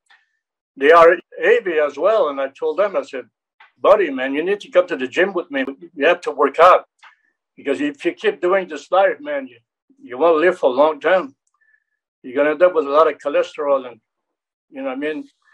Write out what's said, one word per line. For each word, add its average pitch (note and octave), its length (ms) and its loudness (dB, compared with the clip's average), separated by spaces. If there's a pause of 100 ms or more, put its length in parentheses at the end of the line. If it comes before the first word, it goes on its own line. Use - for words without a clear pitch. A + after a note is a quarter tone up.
(760)
they C#3 160 4
are E3+ 240 8 (260)
heavy F#3 360 0
as C#3+ 180 -2
well. F#3 320 0
And C#3 100 -8
I C3+ 100 -4
told D#3 300 -6
them, G3 180 -2
I - 60 -2
said, B2 220 -12 (540)
"Buddy, E3+ 320 2
man, C3+ 240 -6
you D3+ 80 -4
need G3 180 -4
to E3 100 -20
come F3 180 2
to E3+ 80 -6
the C3 120 -6
gym F3+ 240 -2
with F3 180 -6
me. C#3 140 -4 (300)
You C#3 120 -2
have F3 160 2
to D#3 80 -8
work C#3 280 -2
out, E3+ 280 6 (680)
because B2+ 240 -6
if D3 240 -6
you E3+ 80 -2
keep G3+ 300 -6
doing F3+ 260 -2
this D3 220 -16
life, F3+ 300 2
man, C#3+ 260 -8
you, A#2+ 120 -20 (440)
you B2 160 -14
won't D#3 240 2
live F3 160 0
for D3+ 100 0
a B2+ 140 -4
long D3+ 180 0
time. D#3 340 -2 (880)
You're B2+ 140 -12
gonna D3 160 0
end D3+ 100 -6
up F3+ 120 4
with D3+ 120 0
a C#3 40 -6
lot D#3 180 4
of C#3+ 100 -6
cholesterol," C#3+ 680 -4
and, A#2 140 -20 (680)
you C3+ 140 -16
know C3+ 60 -8
what C3+ 100 -8
I D3 80 -6
mean? D3 220 -10 (260)